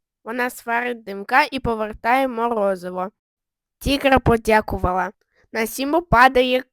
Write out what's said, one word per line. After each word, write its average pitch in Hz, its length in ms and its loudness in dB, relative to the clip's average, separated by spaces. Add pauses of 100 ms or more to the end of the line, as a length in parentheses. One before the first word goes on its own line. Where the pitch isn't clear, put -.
(240)
Вона 247 260 -4
сварить 240 540 -6
Димка 202 460 0
і 269 80 -6
повертає 233 680 -2
морозиво. 196 840 -2 (680)
Тігра 269 400 2
подякувала. 208 920 0 (400)
На 226 140 -4
Сіму 285 360 -2
падає 254 680 4